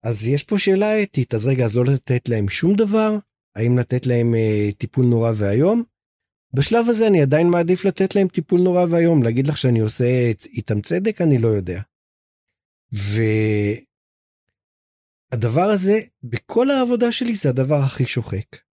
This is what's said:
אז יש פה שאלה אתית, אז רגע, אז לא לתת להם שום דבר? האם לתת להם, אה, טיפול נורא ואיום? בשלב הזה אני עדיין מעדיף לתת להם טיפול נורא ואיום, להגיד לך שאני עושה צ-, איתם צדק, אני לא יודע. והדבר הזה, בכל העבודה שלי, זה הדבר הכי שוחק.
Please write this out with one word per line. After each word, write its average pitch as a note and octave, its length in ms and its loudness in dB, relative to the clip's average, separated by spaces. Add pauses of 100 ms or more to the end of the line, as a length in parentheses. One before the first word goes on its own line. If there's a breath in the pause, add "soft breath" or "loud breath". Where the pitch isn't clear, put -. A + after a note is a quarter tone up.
אז A2+ 240 -4
יש C#3+ 160 0
פה G3+ 160 -2
שאלה G#3 440 0
אתית, C3+ 300 -4
אז A2+ 140 -2
רגע, B2+ 180 2
אז G#2+ 100 -2
לא B2 100 2
לתת B2 440 -2
להם G#2+ 200 0
שום F#3 260 0
דבר? G#3+ 420 0 (380)
האם A#2+ 220 0
לתת B2+ 280 -2
להם, A#2+ 300 0
אה, G#2+ 420 0
טיפול - 280 -2
נורא A#2 300 2
ואיום? C3 480 0 (680)
בשלב A3+ 360 0
הזה A3+ 180 2
אני F#3 140 4
עדיין D3+ 260 2
מעדיף F3 380 0
לתת F#3+ 300 0
להם G3 120 2
טיפול F3 340 0
נורא F3+ 280 2
ואיום, E3 340 2
להגיד A#2 240 0
לך D3+ 100 -4
שאני A#2+ 220 0
עושה A#2+ 540 0
צ-, - 120 -10
איתם G#2+ 360 -6
צדק, F#3+ 400 -4
אני D3+ 160 4
לא A#2 100 2
יודע. F#2+ 340 -2 (3500)
והדבר B2 420 0
הזה, G3 260 2 (240)
בכל A3+ 480 -2
העבודה B3 400 0
שלי, A#3 240 -4
זה D3 140 -2
הדבר C3+ 360 0
הכי C3 200 -2
שוחק. G#2+ 400 -6 (280)